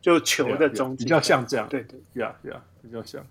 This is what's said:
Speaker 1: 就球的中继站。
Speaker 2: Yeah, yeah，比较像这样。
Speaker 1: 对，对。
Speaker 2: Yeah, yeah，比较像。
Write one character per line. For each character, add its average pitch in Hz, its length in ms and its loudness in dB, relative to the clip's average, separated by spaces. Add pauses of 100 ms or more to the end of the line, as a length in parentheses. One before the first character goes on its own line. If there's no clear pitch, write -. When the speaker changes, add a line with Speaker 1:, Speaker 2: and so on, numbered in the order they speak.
Speaker 1:
就 170 200 6
球 131 360 0
的 151 120 4
中 131 280 -2
继 123 80 -6
站。 151 160 4
Speaker 2:
Yeah, - 20 -4
yeah， - 0 -
比 - 40 -4
较 160 100 6
像 120 100 -2
这 131 100 -4
样。 107 120 -4
Speaker 1:
对， 131 160 -6
对。 - 160 -20 (140)
Speaker 2:
Yeah, 113 180 -4 (120)
yeah， - 160 -12 (220)
比 117 80 -20
较 113 120 -10
像。 - 280 -14